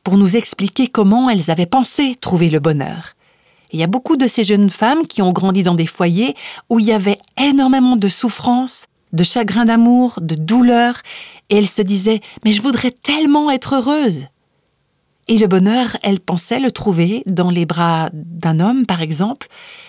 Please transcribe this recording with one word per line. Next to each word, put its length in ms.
pour 120
nous 200
expliquer 500
comment 420
elles 220
avaient 160
pensé 540
trouver 300
le 100
bonheur. 540
Il 80
y 40
a 40
beaucoup 280
de 120
ces 160
jeunes 260
femmes 380
qui 140
ont 100
grandi 320
dans 100
des 120
foyers 500
où 80
il 80
y 60
avait 260
énormément 600
de 120
souffrance, 800
de 100
chagrin 400
d'amour, 560
de 140
douleur, 680
et 80
elles 100
se 140
disaient : « 400
Mais 80
je 80
voudrais 300
tellement 600
être 260
heureuse. » 500
Et 100
le 80
bonheur, 560
elles 180
pensaient 400
le 100
trouver 540
dans 240
les 160
bras 480
d'un 480
homme, 240
par 160
exemple, 480